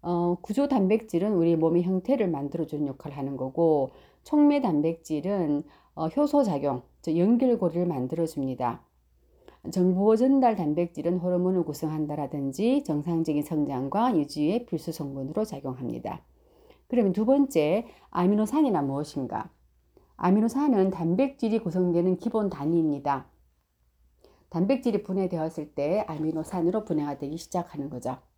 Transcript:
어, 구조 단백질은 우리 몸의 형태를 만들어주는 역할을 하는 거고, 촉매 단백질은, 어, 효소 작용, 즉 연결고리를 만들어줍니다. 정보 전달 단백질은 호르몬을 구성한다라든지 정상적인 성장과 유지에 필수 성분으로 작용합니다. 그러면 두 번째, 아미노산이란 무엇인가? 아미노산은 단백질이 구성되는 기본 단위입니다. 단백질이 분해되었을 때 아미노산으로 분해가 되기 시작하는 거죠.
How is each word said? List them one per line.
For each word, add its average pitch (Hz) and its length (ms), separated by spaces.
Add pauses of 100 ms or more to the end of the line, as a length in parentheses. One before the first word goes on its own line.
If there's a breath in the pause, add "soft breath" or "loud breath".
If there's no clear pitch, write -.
어, 175 400
구조 269 260
단백질은 214 640
우리 170 220
몸의 165 280
형태를 190 440
만들어주는 147 600
역할을 139 300
하는 139 200
거고, 139 540 (320 loud breath)
촉매 294 360
단백질은, 160 1040 (320 soft breath)
어, 160 120
효소 285 360
작용, 143 380 (200)
즉 160 160
연결고리를 202 680
만들어줍니다. 131 1000 (880 soft breath)
정보 185 460
전달 254 400
단백질은 175 600
호르몬을 180 440
구성한다라든지 151 1200
정상적인 160 600
성장과 147 760
유지에 156 480
필수 - 260
성분으로 139 540
작용합니다. 127 800 (640 soft breath)
그러면 208 260
두 208 120
번째, 226 600 (240 loud breath)
아미노산이란 208 800
무엇인가? 135 640 (680 soft breath)
아미노산은 220 720
단백질이 214 680
구성되는 180 580
기본 214 320
단위입니다. 143 800 (1200 soft breath)
단백질이 208 540
분해되었을 170 680
때 160 340
아미노산으로 160 800
분해가 147 320
되기 147 200
시작하는 147 520
거죠. 127 280 (200)